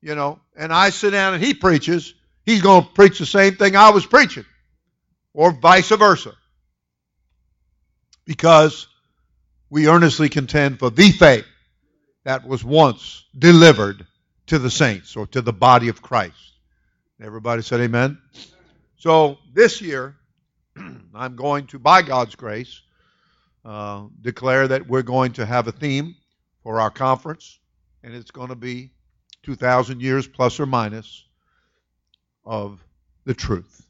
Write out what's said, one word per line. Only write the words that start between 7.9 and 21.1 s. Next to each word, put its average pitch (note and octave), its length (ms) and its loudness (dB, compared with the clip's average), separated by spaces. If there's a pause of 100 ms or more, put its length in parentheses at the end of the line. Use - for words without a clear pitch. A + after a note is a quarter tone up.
Because D#3 640 2 (800)
we D3+ 180 0
earnestly D#3 420 2
contend C#3 500 -4
for B2+ 100 -4
the E3+ 220 4
faith C3+ 340 4 (760)
that C3 240 -10
was B2+ 160 -8
once C#3 600 0 (120)
delivered C3+ 680 4 (420)
to D#3+ 120 -2
the B2+ 100 -4
saints A2 460 -6
or G#2 120 -14
to B2+ 140 -8
the A#2 120 -6
body A#2+ 340 4
of A2 140 -10
Christ. G2 520 -10 (680)
Everybody A2 400 -10
said A#2 180 -6
amen? B2 380 -4 (800)
So D#3 400 0 (160)
this A3 280 0
year, C#3 340 -14 (520)
<clears throat> A#2+ 480 -20